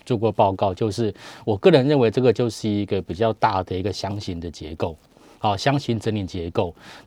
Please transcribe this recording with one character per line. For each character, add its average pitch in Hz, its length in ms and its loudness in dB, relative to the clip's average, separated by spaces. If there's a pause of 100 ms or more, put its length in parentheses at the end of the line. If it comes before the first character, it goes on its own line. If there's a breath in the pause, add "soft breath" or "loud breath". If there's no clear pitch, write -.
做 127 100 0
过 107 160 0
报 101 220 2
告， 95 200 0
就 110 180 -2
是 104 220 -2 (300 loud breath)
我 104 140 0
个 190 140 6
人 135 160 6
认 151 100 4
为 113 140 4
这 127 100 0
个 123 100 6
就 120 160 0
是 107 220 -4
一 104 160 0
个 95 160 -2
比 90 140 -8
较 110 180 0
大 101 300 0
的 92 120 -6
一 92 60 -4
个 98 100 -2
箱 98 280 -6
型 90 200 -8
的 82 120 -8
结 80 240 -12
构。 82 200 -4 (420 loud breath)
好， 104 180 0
箱 139 220 0
型 117 220 -2
整 107 160 -2
理 101 100 -4
结 87 240 -8
构， 87 240 -2 (340 loud breath)